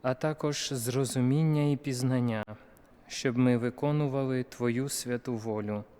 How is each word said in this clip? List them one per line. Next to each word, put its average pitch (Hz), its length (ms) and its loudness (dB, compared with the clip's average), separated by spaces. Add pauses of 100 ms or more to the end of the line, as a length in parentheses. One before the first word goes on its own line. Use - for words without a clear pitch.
а 131 120 0
також 151 580 -2
зрозуміння 135 960 2
і 139 60 2
пізнання, 123 680 0 (640)
щоб 123 300 -2
ми 123 180 6
виконували 135 880 0
Твою 123 460 -2
святу 123 480 -4
волю. 107 480 -4 (140)